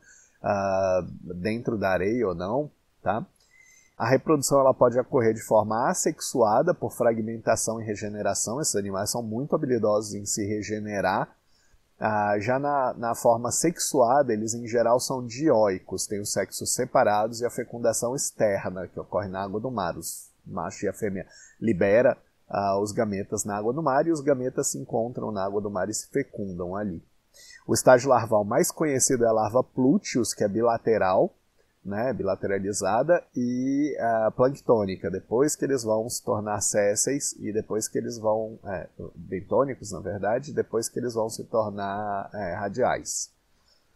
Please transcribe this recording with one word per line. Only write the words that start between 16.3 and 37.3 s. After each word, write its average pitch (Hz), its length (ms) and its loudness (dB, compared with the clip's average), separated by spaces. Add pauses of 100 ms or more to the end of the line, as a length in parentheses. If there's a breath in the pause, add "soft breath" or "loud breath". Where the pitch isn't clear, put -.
sexos - 420 -4
separados 117 680 2
e 120 40 0
a 113 60 -4
fecundação 120 640 -2
externa, 95 720 -2
que - 120 -12
ocorre 95 300 -4
na 95 140 -6
água 101 160 -6
do 131 100 -6
mar. 92 260 -2
Os - 360 -12 (120)
macho 95 420 -8
e 95 40 0
a - 40 -4
fêmea 98 340 -6 (340 loud breath)
libera, 110 560 4 (320)
ah, 98 300 0
os 104 120 0
gametas 104 540 -4
na 104 100 -4
água 107 160 0
do 160 120 -4
mar 147 240 2
e 170 40 2
os 151 100 -2
gametas 135 500 0
se 139 80 -10
encontram 120 520 -4
na 98 140 -2
água 101 160 -2
do 104 80 -6
mar 101 180 -2
e 107 60 -6
se - 140 -8
fecundam 92 680 -6
ali. 101 260 -6 (640 loud breath)
O 135 80 2
estágio 127 340 6
larval 117 340 4
mais 117 280 0
conhecido 131 520 0
é 113 40 6
a 113 40 6
larva 110 320 2
Pluteus, 131 720 2
que - 100 -2
é 104 40 4
bilateral, 110 840 2 (540)
né, 110 280 -2
bilateralizada, 98 1080 0 (140)
e, 131 640 -2
ah, 113 340 2
planctônica, 113 800 0
depois 117 420 0
que - 120 -4
eles 135 180 -2
vão 110 240 0
se - 160 -8
tornar 107 380 -2
sésseis, 107 760 0